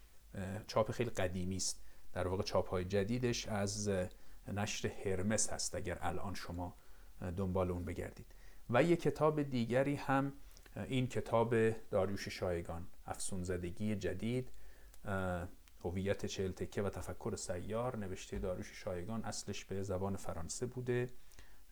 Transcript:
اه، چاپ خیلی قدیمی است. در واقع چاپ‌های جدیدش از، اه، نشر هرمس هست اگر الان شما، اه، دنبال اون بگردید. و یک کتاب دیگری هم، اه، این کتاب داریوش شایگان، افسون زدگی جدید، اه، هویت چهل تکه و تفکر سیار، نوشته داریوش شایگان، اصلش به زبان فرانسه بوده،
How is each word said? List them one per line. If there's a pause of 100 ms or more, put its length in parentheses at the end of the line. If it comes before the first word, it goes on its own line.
(340)
اه،
چاپ
خیلی
قدیمی
است. (280)
در
واقع
چاپ‌های
جدیدش
از،
اه، (440)
نشر
هرمس
هست
اگر
الان
شما، (440)
اه،
دنبال
اون
بگردید. (360)
و
یک
کتاب
دیگری
هم، (440)
اه،
این
کتاب (200)
داریوش
شایگان، (200)
افسون
زدگی
جدید، (540)
اه، (360)
هویت
چهل
تکه
و
تفکر
سیار،
نوشته
داریوش
شایگان،
اصلش
به
زبان
فرانسه
بوده، (640)